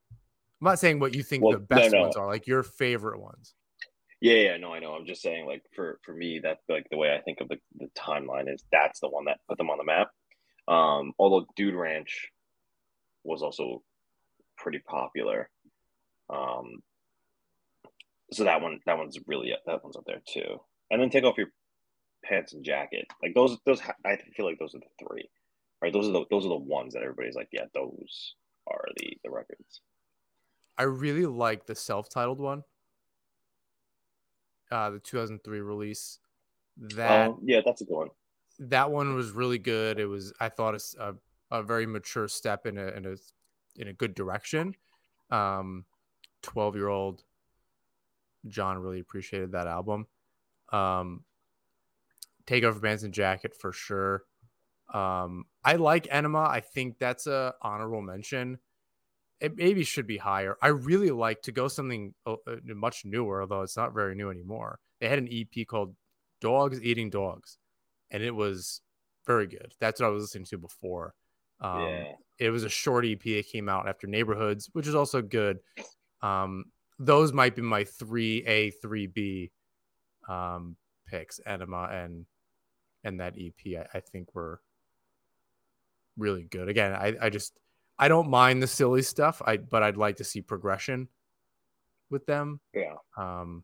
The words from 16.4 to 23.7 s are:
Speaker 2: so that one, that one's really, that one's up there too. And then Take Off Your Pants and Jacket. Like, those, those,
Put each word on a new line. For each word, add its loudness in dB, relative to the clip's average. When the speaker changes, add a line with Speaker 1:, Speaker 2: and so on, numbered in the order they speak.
Speaker 2:
so 0
that 6
one, -4
that 2
one's -8
really, -2
that -4
one's -16
up -16
there -8
too. -6
And 4
then 4
Take 6
Off 4
Your 0
Pants -2
and -16
Jacket. -4
Like, -4
those, 6
those, 4